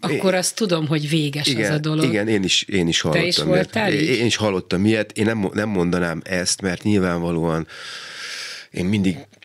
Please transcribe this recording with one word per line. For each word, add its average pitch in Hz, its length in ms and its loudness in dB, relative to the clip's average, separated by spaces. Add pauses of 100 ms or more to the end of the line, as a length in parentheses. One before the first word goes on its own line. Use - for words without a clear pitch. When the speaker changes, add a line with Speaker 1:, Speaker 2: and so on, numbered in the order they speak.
Speaker 1:
akkor 185 340 0
azt 180 200 0
tudom, 170 320 0
hogy 151 220 0
véges 147 380 0
Speaker 2:
Igen, 110 240 0
Speaker 1:
az 151 60 2
a 151 40 0
dolog. 156 240 0
Speaker 2:
igen, 107 240 2
én 104 140 4
is, - 200 2
én 87 260 0
is 80 120 2
Speaker 1:
Te - 80 0
Speaker 2:
hallottam 80 200 2
Speaker 1:
is - 80 0
Speaker 2:
ilyet. 78 120 0
Speaker 1:
voltál 196 440 2
Speaker 2:
Én, 147 80 2
Speaker 1:
így? 160 80 2
Speaker 2:
én 120 180 2
is 104 100 0
hallottam 95 500 0
ilyet. 107 320 2
Én 107 60 2
nem 113 140 2
mo-, 92 160 -2
nem 107 140 0
mondanám 87 560 0
ezt, 90 360 -2
mert 92 220 -4
nyilvánvalóan 85 840 0 (1040)
én 87 140 -4
mindig 92 320 2 (280)